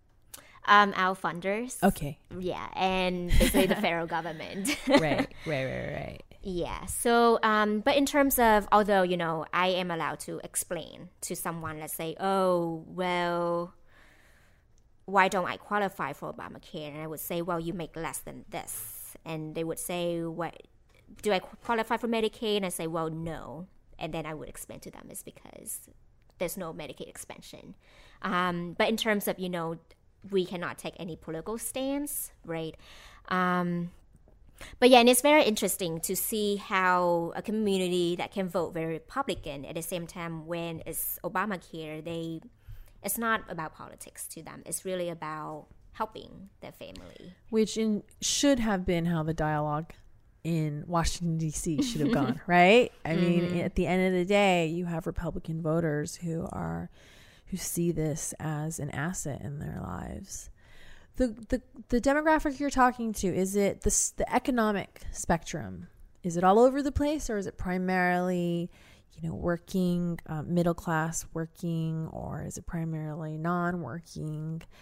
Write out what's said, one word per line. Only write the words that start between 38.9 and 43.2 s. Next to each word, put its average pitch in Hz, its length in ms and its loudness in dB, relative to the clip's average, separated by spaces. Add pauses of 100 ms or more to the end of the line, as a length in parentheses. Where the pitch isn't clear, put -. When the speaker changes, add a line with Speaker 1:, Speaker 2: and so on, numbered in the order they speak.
Speaker 1:
Republican 160 720 -6
at 151 100 -10
the 170 60 -6
same 170 260 -6
time 165 400 -8
when 170 380 -6
it's - 380 -8
Obamacare, 170 800 -6
they, 165 380 -6 (640)
it's 202 140 -4
not 226 320 -2